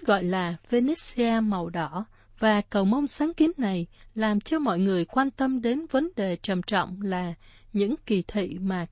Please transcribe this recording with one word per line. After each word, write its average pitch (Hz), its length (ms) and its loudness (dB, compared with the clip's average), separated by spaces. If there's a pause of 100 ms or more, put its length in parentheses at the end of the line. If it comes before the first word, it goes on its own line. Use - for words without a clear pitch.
gọi 196 200 2
là 175 320 -2 (140)
Venezia 240 720 0
màu 185 280 -2
đỏ 170 340 -4 (340)
và 214 220 4
cầu 196 240 0
mong 262 220 4
sáng 311 280 -2
kiến 311 220 4
này 190 300 -2 (280)
làm 214 260 0
cho 320 180 -2
mọi 233 200 0
người 185 260 2
quan 269 260 0
tâm 262 320 -2
đến 262 280 -2
vấn 294 260 0
đề 190 200 -2
trầm 180 260 -2
trọng 185 400 -2
là 180 320 -2 (380)
những 202 220 0 (120)
kỳ 190 220 0
thị 190 320 -4
mà 185 320 -2